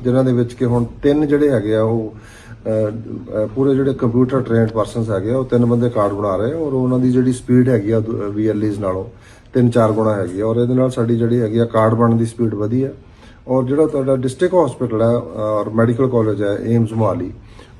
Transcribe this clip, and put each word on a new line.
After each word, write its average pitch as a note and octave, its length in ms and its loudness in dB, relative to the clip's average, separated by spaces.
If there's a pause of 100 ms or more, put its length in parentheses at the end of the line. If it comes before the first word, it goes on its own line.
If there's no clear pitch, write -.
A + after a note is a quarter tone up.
ਜਿਨ੍ਹਾਂ B2+ 220 2
ਦੇ B2+ 80 2
ਵਿੱਚ A#2+ 200 0
ਕਿ C3 120 -4
ਹੁਣ A#2+ 200 0
ਤਿੰਨ D3 420 0
ਜਿਹੜੇ D3 240 2
ਹੈਗੇ G#2+ 260 0
ਆ A2 60 2
ਉਹ, A2 320 -2
ਅਹ, A2 760 -6
ਅਹ, G#2+ 560 -6
ਪੂਰੇ C3 280 0
ਜਿਹੜੇ C3+ 200 0
ਕੰਪਿਊਟਰ B2 480 0
ਟ੍ਰੇਨਡ A2+ 280 2
ਪਰਸਨਸ A2 400 -4
ਹੈਗੇ G2+ 200 -2
ਆ, C3 80 0
ਉਹ C3 60 -2
ਤਿੰਨ A#2+ 220 2
ਬੰਦੇ A#2+ 240 2
ਕਾਰਡ G2+ 220 0
ਬਣਾ G2+ 240 -2
ਰਹੇ A2+ 160 -2
ਆ, D#3+ 40 -6
ਔਰ D3+ 160 -4
ਉਹਨਾਂ B2+ 260 0
ਦੀ B2+ 140 2
ਜਿਹੜੀ B2+ 200 2
ਸਪੀਡ B2 360 2
ਹੈਗੀ A2 220 0
ਆ, A2+ 80 2
ਅਹ, G#2+ 40 0 (100)
ਵੀ G#2 360 -4
ਐਲ G#2 160 -2
ਈਜ਼ G#2 160 -4
ਨਾਲੋਂ F#2+ 240 -4 (480)
ਤਿੰਨ A#2+ 180 4
ਚਾਰ A2+ 220 2
ਗੁਣਾ G#2+ 220 2
ਹੈਗੀ F#2 260 -4
ਆ, G#2+ 60 -2
ਔਰ A2+ 100 0
ਇਹਦੇ B2 180 0
ਨਾਲ B2+ 160 2
ਸਾਡੀ A#2 260 0
ਜਿਹੜੀ A#2+ 240 2
ਹੈਗੀ A2+ 180 0
ਆ A#2 60 2
ਕਾਰਡ A2+ 300 2
ਬਣਨ A2+ 220 4
ਦੀ A2+ 100 2
ਸਪੀਡ A2+ 280 -4
ਵਧੀ A2 280 -2
ਆ। C#3 100 -4 (560)
ਔਰ B2+ 160 2
ਜਿਹੜਾ C#3+ 220 2
ਤੁਹਾਡਾ C#3 300 0
ਡਿਸਟ੍ਰਿਕਟ C3 380 -2
ਹਸਪੀਟਲ B2 480 0
ਹੈ, A#2 140 2
ਅਹ, G#2+ 240 -6
ਔਰ G#2+ 300 -2
ਮੈਡੀਕਲ A2+ 380 2
ਕਾਲਜ G#2+ 340 0
ਹੈ G2+ 180 0
ਏਮਸ A2+ 320 0
ਮੋਹਾਲੀ, F#2 400 -2 (480)